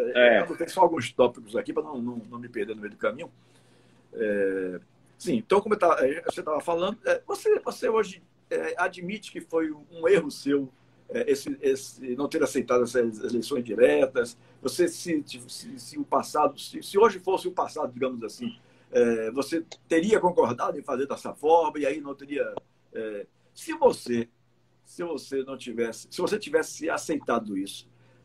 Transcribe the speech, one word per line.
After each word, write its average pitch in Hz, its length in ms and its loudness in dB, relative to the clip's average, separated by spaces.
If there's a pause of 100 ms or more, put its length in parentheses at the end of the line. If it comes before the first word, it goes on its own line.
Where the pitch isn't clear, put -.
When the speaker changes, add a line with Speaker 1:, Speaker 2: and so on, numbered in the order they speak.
(140)
Speaker 1:
é, 120 260 8
Speaker 2:
É. - 20 4
Speaker 1:
eu - 60 0
botei 165 200 -4
só - 140 2
alguns 160 320 4
tópicos 117 420 2
aqui 113 160 -4
pra 156 100 -2
não, 151 200 -6
não, 120 160 -6 (120)
não 120 100 -12
me 120 100 -12
perder 107 260 -4
no 107 60 -14
meio 104 100 -10
do - 60 -20
caminho. 123 340 -4 (800)
É, 95 680 -2 (380)
sim, 139 200 0
então, 190 240 4
como 214 140 0
eu - 40 0
tava, 156 260 4
é, 151 180 0
você 175 200 -4
tava 151 160 -2
falando, 175 460 -2
é, 175 200 2
você, 415 340 2
você - 280 -4
hoje, 220 340 0 (280)
é, 160 280 -4
admite 185 540 -4
que 170 80 -12
foi 160 320 -2
um 160 360 -4
erro 165 220 6
seu, 139 380 0 (400)
é, 120 240 0
esse, 135 300 -2
esse, 131 540 -2
não 139 120 -2
ter 160 160 0
aceitado 123 400 2
essas 117 400 0
eleições 120 400 -2
diretas? 127 760 2 (240)
Você, 170 260 2
se, 165 360 -4 (240)
se, - 320 -14
se 147 180 -16
o 143 60 -4
passado, 139 560 0
se, - 240 -12
se - 140 -6
hoje 202 220 6
fosse 180 280 -2
o 180 40 -6
passado, 139 420 -4
digamos 123 300 -4
assim, 113 340 -8 (340)
é, 117 400 2
você 151 320 -2 (240)
teria 185 320 4
concordado 147 580 2
em 139 60 -10
fazer 135 240 -4
dessa 113 260 -8
forma 156 460 4
e 143 60 0
aí 147 160 -2
não 139 120 -10
teria, 135 400 -6 (400)
é, 107 320 -8 (280)
se - 200 -10
você, 120 540 2 (560)
se - 200 -12
você 139 400 -6
não 135 140 -12
tivesse, 117 540 -6
se - 80 -8
você 180 180 0
tivesse 156 520 -2
aceitado 120 680 -4
isso, - 300 -8 (380)